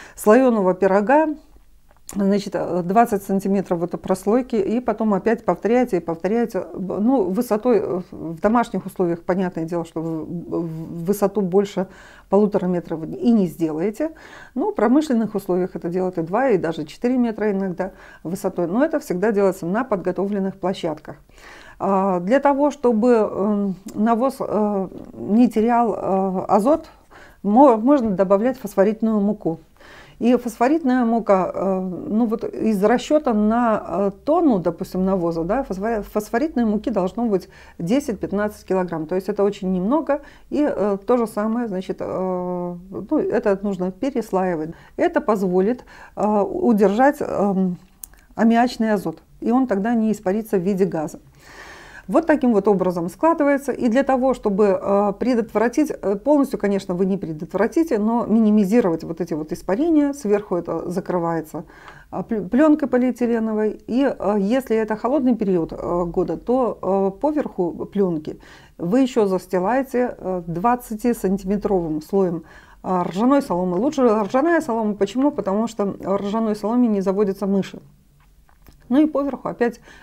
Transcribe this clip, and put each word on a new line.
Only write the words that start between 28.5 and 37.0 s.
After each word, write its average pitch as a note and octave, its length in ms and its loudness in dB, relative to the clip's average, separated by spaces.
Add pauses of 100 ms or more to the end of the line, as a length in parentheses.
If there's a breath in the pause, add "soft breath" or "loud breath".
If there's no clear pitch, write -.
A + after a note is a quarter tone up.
фосфоритную G#3+ 600 0
муку. G3 400 -2 (600 loud breath)
И A#3+ 180 4
фосфоритная B3+ 680 0
мука, G#3 500 2
э, F#3+ 280 -2
ну G3 460 -2
вот G#3+ 180 -4
из G#3+ 360 0
расчета B3 520 2
на, A3 520 2
э, G3 260 -2 (120)
тонну, D4 360 2
допустим, F3+ 440 -4
навоза, E3+ 400 0
да, A3 200 -2
фосфори-, G#3 400 -4
фосфоритной A#3+ 600 0
муки G#3+ 260 0
должно G3+ 360 -2